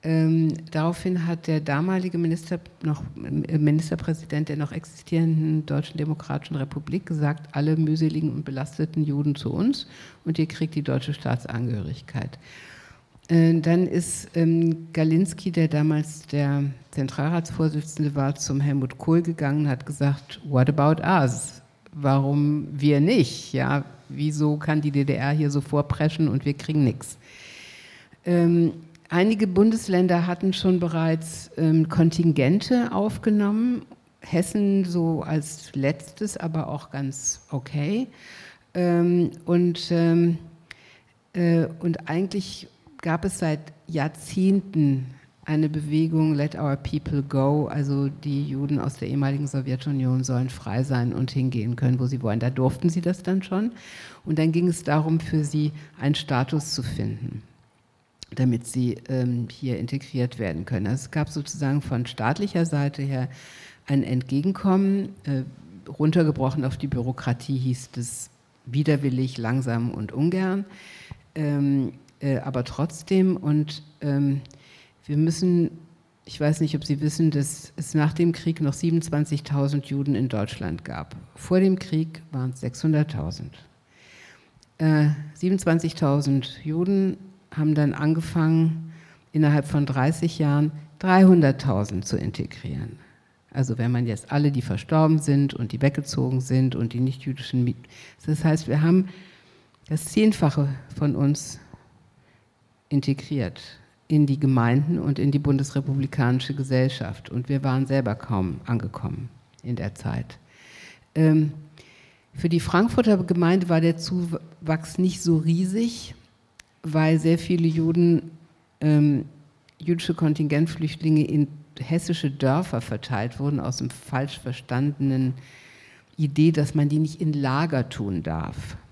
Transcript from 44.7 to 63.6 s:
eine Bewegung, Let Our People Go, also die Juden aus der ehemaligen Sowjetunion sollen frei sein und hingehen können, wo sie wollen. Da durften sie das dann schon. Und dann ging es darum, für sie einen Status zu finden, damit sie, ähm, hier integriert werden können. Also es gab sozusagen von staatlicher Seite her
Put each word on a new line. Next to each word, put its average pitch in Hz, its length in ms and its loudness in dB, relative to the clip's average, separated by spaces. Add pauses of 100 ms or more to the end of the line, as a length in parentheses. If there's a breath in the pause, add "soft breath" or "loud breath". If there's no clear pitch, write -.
eine 156 240 0
Bewegung, 156 640 0
Let 147 220 -2
Our 139 220 -2
People 143 460 -4
Go, 143 440 2
also 139 400 -2
die 143 400 -4
Juden 139 320 -2
aus 139 160 -4
der 107 140 -6
ehemaligen 139 380 -2
Sowjetunion 131 760 -2
sollen 127 260 -2
frei 123 340 -4
sein 127 280 0
und 127 200 -2
hingehen 123 440 -2
können, 123 240 0
wo 123 60 0
sie 127 160 -2
wollen. 110 180 0
Da 120 100 0
durften 135 400 0
sie 165 120 -2
das 180 220 -2
dann 185 200 -2
schon. 208 280 -4 (520 loud breath)
Und 156 160 -2
dann 160 140 2
ging 175 160 2
es 165 140 -4
darum, 156 360 2
für 156 240 -2
sie 151 300 -2 (260 loud breath)
einen 143 160 0
Status 143 600 -2
zu 131 80 -4
finden, 107 580 -6 (960)
damit 120 320 0
sie, 123 320 -2 (100)
ähm, 123 420 -2
hier 123 280 -6
integriert 123 580 -4
werden 87 280 -4
können. 104 200 -4
Also 127 200 -4
es - 60 -18
gab 151 160 -2
sozusagen 143 540 -4
von 123 240 -4
staatlicher 165 640 -2
Seite 143 340 -2
her 135 260 -4 (600 loud breath)